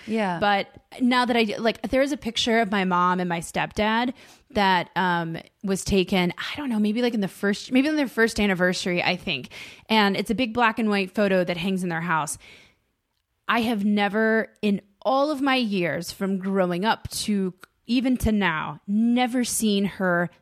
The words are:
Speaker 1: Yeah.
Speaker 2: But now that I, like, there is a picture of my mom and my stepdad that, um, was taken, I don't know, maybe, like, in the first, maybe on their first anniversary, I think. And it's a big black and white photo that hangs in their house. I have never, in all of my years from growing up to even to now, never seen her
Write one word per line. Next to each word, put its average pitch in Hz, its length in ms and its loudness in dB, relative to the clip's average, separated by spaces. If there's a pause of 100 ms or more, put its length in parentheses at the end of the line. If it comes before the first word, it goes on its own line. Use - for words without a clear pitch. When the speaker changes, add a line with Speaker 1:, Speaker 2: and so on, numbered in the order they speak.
Speaker 1:
Yeah. 208 360 -2
Speaker 2:
But 202 260 0 (320)
now 247 240 4
that 240 140 2
I, 226 220 2
like, 220 240 0
there 254 180 2
is 277 100 0
a 302 60 -4
picture 226 420 0
of 220 120 2
my 202 120 2
mom 180 380 2
and 180 80 -2
my 170 100 -4
stepdad 214 720 -2 (400)
that, 190 460 2
um, 170 400 0 (260)
was 190 220 -2
taken, 180 520 2
I - 200 -10
don't 294 120 -6
know, 220 100 0
maybe, 214 240 0
like, 240 100 0
in 220 80 0
the 190 60 0
first, - 440 -4
maybe 262 160 4
on 311 80 0
their 285 120 0
first 226 320 0
anniversary, 180 640 0
I 180 140 0
think. 143 340 -8 (380)
And 208 300 4
it's 208 140 -2
a 220 40 -2
big 226 200 -2
black 233 240 2
and 220 100 2
white 196 220 0
photo 190 340 2
that 175 100 -4
hangs 185 280 -2
in 185 60 -4
their 165 120 -4
house. 160 360 -2 (1080)
I 226 140 2
have 220 220 -2
never, 208 680 0 (120)
in 208 200 0 (200)
all 277 300 0
of 269 100 -4
my 269 140 2
years 175 560 -2
from 196 260 -4
growing 185 480 0
up - 240 -2
to 196 440 -2 (340)
even 247 300 0
to 226 140 0
now, 156 560 0
never 240 560 2
seen 202 420 0
her 175 440 0 (120)